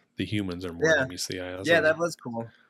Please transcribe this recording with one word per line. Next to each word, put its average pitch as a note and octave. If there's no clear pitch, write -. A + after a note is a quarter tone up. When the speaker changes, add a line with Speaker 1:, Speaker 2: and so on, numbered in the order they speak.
Speaker 1:
the -
humans F#2
are F2
more E2+
Speaker 2:
Yeah. D#3+
Speaker 1:
than C3
meets -
the F#2+
eye. F2+
That's G2
Speaker 2:
Yeah, E3
Speaker 1:
a D#3
Speaker 2:
that D#3
was E3+
cool. A#2